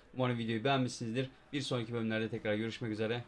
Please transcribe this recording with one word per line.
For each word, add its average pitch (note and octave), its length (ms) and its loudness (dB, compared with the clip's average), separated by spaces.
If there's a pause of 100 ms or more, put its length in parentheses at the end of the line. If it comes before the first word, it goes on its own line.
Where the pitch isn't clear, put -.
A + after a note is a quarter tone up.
(140)
Umarım B2 240 2
videoyu A2+ 260 0
beğenmişsinizdir. B2+ 640 0 (240)
Bir C#3+ 80 0
sonraki A#2+ 320 -2
bölümlerde A2+ 360 0
tekrar A2 260 0
görüşmek A2+ 360 -2
üzere. A2 360 0